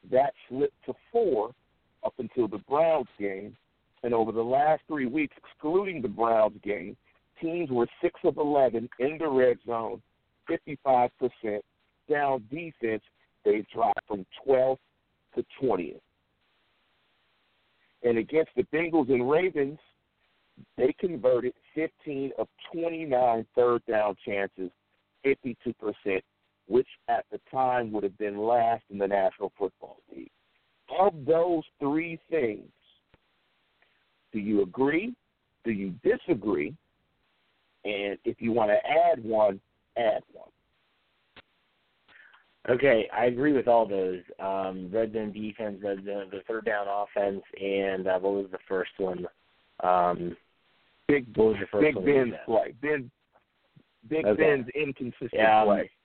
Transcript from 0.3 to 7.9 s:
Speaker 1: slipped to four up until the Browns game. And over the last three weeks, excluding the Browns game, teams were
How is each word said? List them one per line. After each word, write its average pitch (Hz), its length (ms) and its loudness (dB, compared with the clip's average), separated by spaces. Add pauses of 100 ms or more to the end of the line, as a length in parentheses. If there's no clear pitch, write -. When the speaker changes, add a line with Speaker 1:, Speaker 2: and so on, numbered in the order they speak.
Speaker 1:
slipped - 380 -4
to 127 80 -10 (180)
four 135 440 0 (500)
up - 140 -4
until 117 280 -2
the 101 120 -8 (100)
Browns 151 380 2 (100)
game. 101 400 -8 (460)
And 120 100 -2
over 113 180 2
the 107 120 -2
last 143 440 2
three 147 200 -4
weeks, 143 300 -4
excluding 175 680 -4
the 120 40 -4
Browns 107 560 2
game, 101 320 -6 (460)
teams 165 300 -4
were 120 160 2 (140)